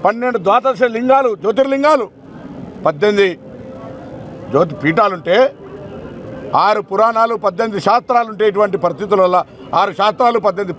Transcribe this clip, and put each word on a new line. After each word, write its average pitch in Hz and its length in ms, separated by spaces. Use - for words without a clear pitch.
పన్నెండు 233 420
ద్వాదశ 226 360
లింగాలు, 254 360
జ్యోతిర్లింగాలు, 269 640
పద్దెనిమిది 196 420
జ్యోతి 147 300
పీఠాలుంటే, 175 540
ఆరు 214 160
పురాణాలు, 226 440
పద్దెనిమిది 202 420
శాస్త్రాలుంటే, 226 640
ఇటువంటి 196 340
పరిస్థితుల 190 400
వల్ల 180 140
ఆరు 196 200
శాస్త్రాలు, 233 460
పద్దెనిమిది 185 320